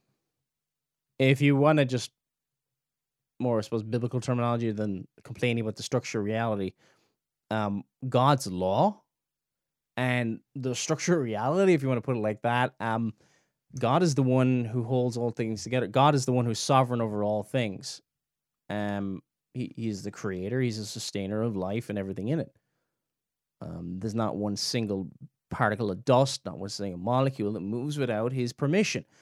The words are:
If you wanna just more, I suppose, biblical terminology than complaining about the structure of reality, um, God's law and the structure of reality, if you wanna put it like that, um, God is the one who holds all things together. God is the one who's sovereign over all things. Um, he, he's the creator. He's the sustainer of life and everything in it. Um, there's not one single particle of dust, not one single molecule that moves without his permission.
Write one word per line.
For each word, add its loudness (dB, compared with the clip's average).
If 4
you 6
wanna 6
just -4
more, 2
I 0
suppose, -4
biblical -2
terminology 0
than -4
complaining -2
about -4
the -10
structure -2
of -2
reality, -2
um, -2
God's 4
law 0
and 0
the -4
structure 0
of 0
reality, 2
if 4
you 0
wanna 2
put -2
it -2
like -2
that, 2
um, -2
God 4
is 4
the 4
one 4
who -2
holds 0
all -2
things -4
together. 0
God 6
is 2
the 0
one 2
who's -2
sovereign 2
over -2
all 0
things. -6
Um, -4
he, -6
he's -6
the -8
creator. -4
He's -2
the -6
sustainer -6
of -2
life -4
and -4
everything -6
in 0
it. -8
Um, -10
there's -4
not 0
one -2
single -2
particle 0
of -8
dust, 4
not -10
one -8
single -8
molecule 0
that -6
moves -4
without -2
his -2
permission. 0